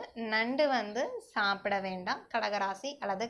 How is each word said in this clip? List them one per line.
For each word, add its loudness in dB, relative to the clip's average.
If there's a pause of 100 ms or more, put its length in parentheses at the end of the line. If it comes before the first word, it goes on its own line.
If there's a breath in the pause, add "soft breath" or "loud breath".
(140)
நண்டு 2
வந்து 0 (280)
சாப்பிட 2
வேண்டாம், -2 (120)
கடகராசி 0
அல்லது -2